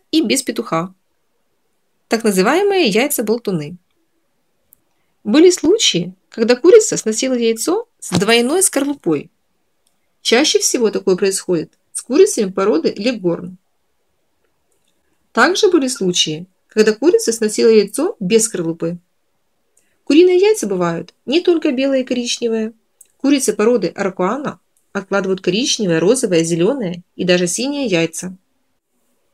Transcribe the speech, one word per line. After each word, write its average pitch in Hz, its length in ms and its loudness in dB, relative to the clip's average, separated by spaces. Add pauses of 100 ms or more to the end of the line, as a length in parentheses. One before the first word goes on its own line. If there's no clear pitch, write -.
(120)
и 311 100 2
без 240 220 -2
петуха. 185 500 -6 (1160)
Так 226 140 -2
называемые 302 640 2
яйца-болтуны. 208 920 -4 (1500)
Были 302 280 6
случаи, 294 640 0 (160)
когда 226 260 0
курица 381 420 6
сносила 247 380 -4
яйцо 233 520 -2 (120)
с - 180 -16
двойной 240 460 2
скорлупой. 277 680 -2 (920)
Чаще 302 380 2
всего 233 320 -2
такое 190 240 0
происходит 185 640 -4 (160)
с - 80 -10
курицами 254 500 2
породы 214 460 -2
Легорн. 185 600 -6 (1700)
Также 359 380 4
были 302 180 2
случаи, 180 600 -4 (200)
когда 214 260 2
курица 359 380 2
сносила 220 380 0
яйцо 226 500 2
без 220 260 2
скорлупы. 170 520 -6 (1080)
Куриные 359 340 4
яйца 415 300 2
бывают 170 460 -4 (120)
не 311 160 0
только 330 300 0
белые 269 320 0
и - 20 -6
коричневые. 233 680 -4 (440)
Курицы 269 360 0
породы 214 340 0
Аркуана 196 720 -6 (340)
откладывают 196 480 -4
коричневые, 202 580 -2
розовые, 180 440 2
зеленые 175 600 -2 (120)
и - 80 -8
даже 180 220 0
синие 269 400 -6
яйца. 175 500 -4 (1000)